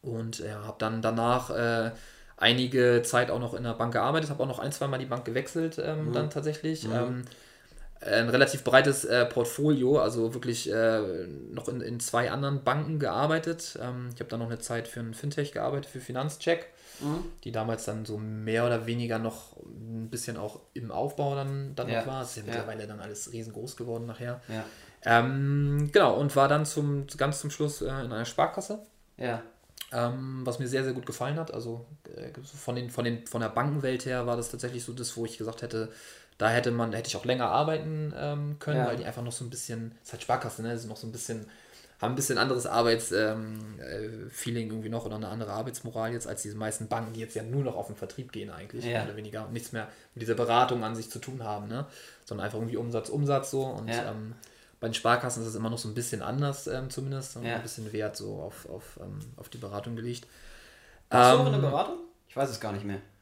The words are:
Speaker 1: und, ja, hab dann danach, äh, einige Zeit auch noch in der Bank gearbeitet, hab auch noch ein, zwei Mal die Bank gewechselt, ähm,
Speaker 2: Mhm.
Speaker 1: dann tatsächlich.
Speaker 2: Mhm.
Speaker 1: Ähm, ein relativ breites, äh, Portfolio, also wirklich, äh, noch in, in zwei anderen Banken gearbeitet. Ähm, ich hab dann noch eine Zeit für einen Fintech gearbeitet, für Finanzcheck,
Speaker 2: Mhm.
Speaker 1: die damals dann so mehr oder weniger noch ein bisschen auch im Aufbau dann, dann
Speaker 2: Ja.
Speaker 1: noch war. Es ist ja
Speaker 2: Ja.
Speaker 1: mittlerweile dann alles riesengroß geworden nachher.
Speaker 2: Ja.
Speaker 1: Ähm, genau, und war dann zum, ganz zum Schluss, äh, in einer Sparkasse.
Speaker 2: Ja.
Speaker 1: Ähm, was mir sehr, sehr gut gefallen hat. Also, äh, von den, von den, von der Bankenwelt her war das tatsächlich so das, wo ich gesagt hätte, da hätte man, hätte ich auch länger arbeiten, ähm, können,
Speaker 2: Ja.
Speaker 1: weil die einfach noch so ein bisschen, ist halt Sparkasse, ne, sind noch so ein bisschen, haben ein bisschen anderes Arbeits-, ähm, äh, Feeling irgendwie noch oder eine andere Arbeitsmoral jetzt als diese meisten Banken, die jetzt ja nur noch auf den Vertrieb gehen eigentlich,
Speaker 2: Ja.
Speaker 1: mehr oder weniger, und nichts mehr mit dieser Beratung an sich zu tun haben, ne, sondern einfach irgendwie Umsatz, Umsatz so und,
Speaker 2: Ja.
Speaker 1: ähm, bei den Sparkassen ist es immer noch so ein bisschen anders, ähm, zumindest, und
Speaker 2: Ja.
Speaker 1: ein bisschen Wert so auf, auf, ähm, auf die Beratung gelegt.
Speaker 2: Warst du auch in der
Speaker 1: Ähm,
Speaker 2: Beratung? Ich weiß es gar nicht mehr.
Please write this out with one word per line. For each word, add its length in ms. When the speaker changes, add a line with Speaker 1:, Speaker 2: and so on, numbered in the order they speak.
Speaker 1:
und, 380
ja, 260
hab 140
dann 240
danach, 480
äh, 400
einige 680
Zeit 280
auch 80
noch 140
in 100
der 120
Bank 180
gearbeitet, 360
hab 120
auch 60
noch 120
ein, 140
zwei 140
Mal 100
die 80
Bank 180
gewechselt, 580
ähm, 280
Speaker 2:
Mhm. 40
Speaker 1:
dann 160
tatsächlich. 560
Speaker 2:
Mhm. 80
Speaker 1:
Ähm, 280
ein 260
relativ 380
breites, 400
äh, 200
Portfolio, 760
also 340
wirklich, 360
äh, 300
noch 180
in, 100
in 220
zwei 300
anderen 340
Banken 340
gearbeitet. 800
Ähm, 320
ich 60
hab 80
dann 120
noch 80
eine 120
Zeit 300
für 100
einen 140
Fintech 400
gearbeitet, 360
für 120
Finanzcheck, 680
Speaker 2:
Mhm. 240
Speaker 1:
die 80
damals 320
dann 180
so 140
mehr 480
oder 220
weniger 320
noch 360
ein 440
bisschen 260
auch 240
im 180
Aufbau 440
dann, 400
dann 120
Speaker 2:
Ja. 140
Speaker 1:
noch 60
war. 160
Es 80
ist 60
ja 60
Speaker 2:
Ja. 40
Speaker 1:
mittlerweile 400
dann 120
alles 320
riesengroß 460
geworden 280
nachher. 440
Speaker 2:
Ja. 160
Speaker 1:
Ähm, 880
genau, 220
und 200
war 140
dann 160
zum, 500
ganz 240
zum 120
Schluss, 300
äh, 40
in 60
einer 340
Sparkasse. 540
Speaker 2:
Ja. 240
Speaker 1:
Ähm, 480
was 140
mir 100
sehr, 160
sehr 100
gut 120
gefallen 320
hat. 160
Also, 320
äh, 140
von 340
den, 140
von 160
den, 220
von 140
der 80
Bankenwelt 580
her 180
war 100
das 140
tatsächlich 340
so 80
das, 240
wo 100
ich 120
gesagt 240
hätte, 280
da 100
hätte 220
man, 220
hätte 160
ich 60
auch 100
länger 240
arbeiten, 680
ähm, 400
können, 220
Speaker 2:
Ja. 80
Speaker 1:
weil 100
die 80
einfach 160
noch 100
so 140
ein 60
bisschen, 420
ist 80
halt 120
Sparkasse, 400
ne, 160
sind 100
noch 80
so 80
ein 60
bisschen, 340
haben 120
ein 20
bisschen 240
anderes 260
Arbeits-, 460
ähm, 480
äh, 520
Feeling 400
irgendwie 180
noch 160
oder 120
eine 100
andere 240
Arbeitsmoral 600
jetzt 160
als 140
diese 160
meisten 300
Banken, 260
die 60
jetzt 160
ja 80
nur 200
noch 120
auf 100
den 100
Vertrieb 360
gehen 180
eigentlich, 360
Speaker 2:
Ja. 80
Speaker 1:
mehr 100
oder 120
weniger, 300
und 80
nichts 200
mehr 160
mit 80
dieser 100
Beratung 500
an 120
sich 160
zu 80
tun 240
haben, 240
ne, 180
sondern 200
einfach 120
irgendwie 200
Umsatz, 320
Umsatz 420
so 140
und, 240
Speaker 2:
Ja. 200
Speaker 1:
ähm, 240
bei 100
den 60
Sparkassen 480
ist 60
es 60
immer 140
noch 80
so 100
ein 60
bisschen 280
anders, 460
ähm, 220
zumindest, 480
und 80
Speaker 2:
Ja. 100
Speaker 1:
ein 60
bisschen 320
Wert 240
so 240
auf, 280
auf, 320
ähm, 160
auf 100
die 100
Beratung 380
gelegt. 320
Speaker 2:
Warst 220
du 60
auch 80
in 80
der 80
Speaker 1:
Ähm, 80
Speaker 2:
Beratung? 260
Ich 80
weiß 140
es 100
gar 140
nicht 100
mehr. 140